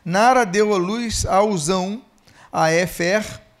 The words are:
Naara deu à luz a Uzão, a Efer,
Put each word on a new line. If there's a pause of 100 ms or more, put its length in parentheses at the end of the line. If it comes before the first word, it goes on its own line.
Naara
deu
à
luz
a
Uzão, (480)
a
Efer, (180)